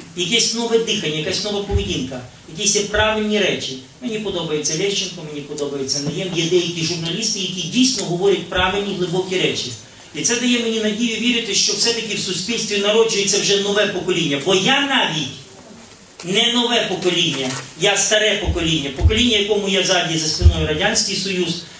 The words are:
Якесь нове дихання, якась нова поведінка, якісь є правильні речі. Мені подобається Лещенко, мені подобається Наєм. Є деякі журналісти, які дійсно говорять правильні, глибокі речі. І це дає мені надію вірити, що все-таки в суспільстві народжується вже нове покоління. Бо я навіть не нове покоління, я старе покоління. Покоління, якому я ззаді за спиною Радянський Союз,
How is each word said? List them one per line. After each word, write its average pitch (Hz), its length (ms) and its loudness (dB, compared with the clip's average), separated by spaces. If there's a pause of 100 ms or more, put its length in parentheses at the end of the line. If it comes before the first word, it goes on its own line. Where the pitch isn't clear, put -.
(160)
Якесь 180 380 0
нове 226 260 2
дихання, 156 360 -2
якась 156 280 -2
нова 202 200 -2
поведінка, 127 580 -2 (360)
якісь 202 180 0
є 208 60 2
правильні 214 580 0
речі. 135 380 -2 (240)
Мені 220 180 -4
подобається 160 580 -4
Лещенко, 185 520 -2
мені 147 120 -8
подобається 139 580 -4
Наєм. 170 360 -4
Є 165 140 0
деякі 170 340 2
журналісти, 170 560 -2
які 185 220 -6
дійсно 202 440 2
говорять 175 440 0
правильні, 190 480 -2
глибокі 180 440 -2
речі. 120 300 -2 (440)
І 151 60 -6
це 226 140 2
дає 240 240 2
мені 226 200 0
надію 214 380 0
вірити, 226 380 0
що - 180 2
все-таки 226 420 -2
в 156 40 -4
суспільстві 202 580 -2
народжується 202 640 4
вже 196 200 4
нове 202 260 2
покоління. 165 580 0
Бо 190 100 4
я 254 260 2
навіть 226 460 0 (960)
не 226 300 2
нове 240 360 2
покоління, 165 600 0 (300)
я 196 180 4
старе 214 400 2
покоління. 160 600 0
Покоління, 220 400 4
якому 202 320 2
я 190 140 2
ззаді 165 340 2
за 156 100 0
спиною 165 400 4
Радянський 190 480 0
Союз, 180 460 -2 (180)